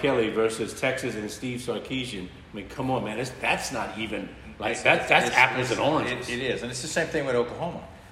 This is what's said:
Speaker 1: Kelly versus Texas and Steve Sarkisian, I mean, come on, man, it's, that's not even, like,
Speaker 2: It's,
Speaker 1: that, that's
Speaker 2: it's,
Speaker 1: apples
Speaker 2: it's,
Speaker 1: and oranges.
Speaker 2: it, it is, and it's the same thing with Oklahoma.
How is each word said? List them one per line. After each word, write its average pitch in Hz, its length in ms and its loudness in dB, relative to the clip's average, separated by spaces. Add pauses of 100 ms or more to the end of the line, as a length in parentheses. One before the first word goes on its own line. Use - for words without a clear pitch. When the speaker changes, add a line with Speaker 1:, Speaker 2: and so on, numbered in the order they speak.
Speaker 1:
Kelly 127 300 4
versus 110 480 2
Texas 127 380 0
and 104 120 -4
Steve 123 300 -6
Sarkisian, 113 720 -4 (240)
I 110 40 -10
mean, 95 120 -10
come 131 220 -2
on, 123 120 2
man, 107 160 -4
it's, 127 220 -4
that's 147 320 -2
not 107 260 -4
even, 110 300 -6 (320)
like, 107 120 0
Speaker 2:
It's, - 100 -6
Speaker 1:
that, 165 260 6
that's 143 200 6
Speaker 2:
it's, 117 80 0
Speaker 1:
apples 123 340 6
Speaker 2:
it's, 107 100 2
Speaker 1:
and - 0 -
oranges. 123 480 2
Speaker 2:
it, 120 100 -2
it 127 40 -4
is, 110 200 -2
and 120 80 -6
it's 120 120 -6
the - 60 -6
same 165 200 0
thing 147 180 0
with 127 80 2
Oklahoma. 120 480 -2 (300)